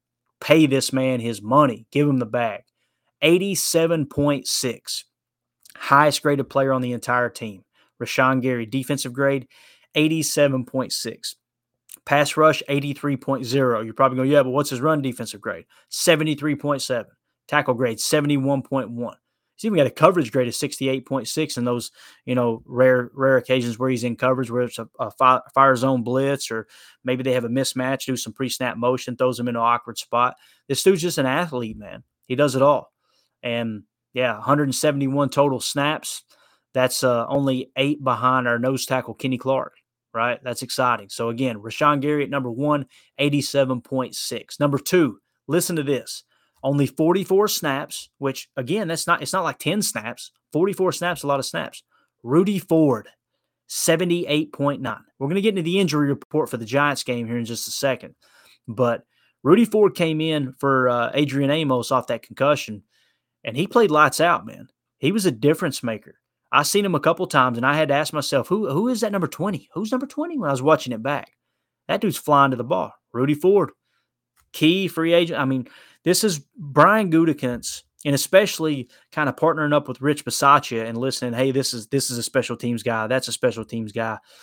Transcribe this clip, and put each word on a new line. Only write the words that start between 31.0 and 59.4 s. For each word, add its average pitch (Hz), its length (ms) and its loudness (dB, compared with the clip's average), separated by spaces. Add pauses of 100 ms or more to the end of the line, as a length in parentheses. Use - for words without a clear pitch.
just 170 160 -2
an 135 80 0
athlete, 131 500 -4
man. 107 260 -16 (240)
He 127 80 -6
does 131 220 2
it 131 60 4
all. 143 300 2 (500)
And, 117 420 -6 (300)
yeah, 120 260 0
hundred 135 340 2
seventy-one 139 540 0
total 135 320 2
snaps. - 640 -4 (500)
That's, 127 300 2
uh, 120 240 2
only 135 480 0
eight 143 260 0
behind 127 460 2
our 117 100 2
nose 127 260 0
tackle, 123 300 -2
Kenny 131 240 -4
Clark, 131 360 -2 (380)
right? 120 300 -2
That's 123 200 -8
exciting. 120 460 -2
So, 117 200 -6
again, 117 300 -4
Rashawn 143 420 0
Gary 147 240 0
at - 60 -6
number 135 200 -4
one, 143 360 -2 (320)
eighty-seven 135 640 0
point 127 340 -6
six. - 420 -10
Number 143 200 2
two, 160 420 0 (260)
listen 170 300 -2
to 147 80 -2
this. 135 400 -4 (400)
Only 139 220 2
forty-four 190 640 2
snaps, 147 600 -6 (100)
which, 135 380 -6
again, 175 300 -4
that's 165 220 -6
not, 170 120 2
it's - 120 -6
not 185 100 0
like 151 160 -4
ten 185 240 -2
snaps. - 480 -8 (220)
Forty-four 185 400 0
snaps, 175 320 -4
a - 20 -6
lot 139 140 0
of 131 60 -8
snaps. - 360 -8 (400)
Rudy 180 380 2
Ford, 147 480 2 (580)
seventy-eight 165 840 0
point 143 280 -2
nine. 117 220 -8 (160)
We're 135 80 -4
gonna 180 140 -2
get 202 180 0
into 170 40 -2
the 175 180 0
injury 147 260 2
report 143 420 -2
for 123 100 -6
the 113 60 -8
Giants 139 380 0
game 120 240 -4
here 117 100 -4
in 117 100 -4
just 113 200 -8
a - 60 -10
second. - 420 -4 (540)
But 117 340 0 (400)